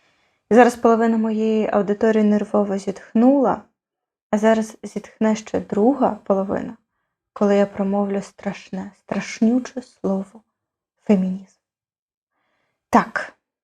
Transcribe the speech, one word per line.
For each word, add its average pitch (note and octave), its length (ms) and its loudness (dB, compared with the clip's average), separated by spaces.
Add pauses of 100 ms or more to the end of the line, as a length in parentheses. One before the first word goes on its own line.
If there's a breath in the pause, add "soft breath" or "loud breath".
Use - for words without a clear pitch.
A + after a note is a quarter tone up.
(500)
І G#3 40 2
зараз A#3+ 220 6
половина A3+ 420 2
моєї A3 540 -2
аудиторії G#3 520 0
нервово G#3 540 0
зітхнула, A3+ 840 0 (680)
а G#3+ 80 0
зараз A3 440 0
зітхне G#3+ 540 -4
ще - 240 -6
друга A3 640 0
половина, G3 520 -4 (560)
коли G3+ 240 2
я G3+ 100 4
промовлю G3 560 -4
страшне, - 760 -12
страшнюче A#3+ 840 -2
слово G3 600 -8 (640)
«фемінізм». F#3 520 -2 (1300)
Так, - 420 -8 (320)